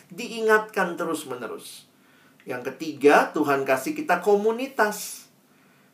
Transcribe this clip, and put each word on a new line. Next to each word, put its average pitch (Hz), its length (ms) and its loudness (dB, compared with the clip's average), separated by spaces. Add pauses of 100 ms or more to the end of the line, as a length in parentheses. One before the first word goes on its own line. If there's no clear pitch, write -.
(140)
Diingatkan 220 840 0
terus-menerus. 131 920 -8 (600)
Yang 127 240 -8
ketiga, 151 560 4
Tuhan 143 320 0
kasih 139 320 -2
kita 175 320 -2
komunitas. 208 1040 0 (640)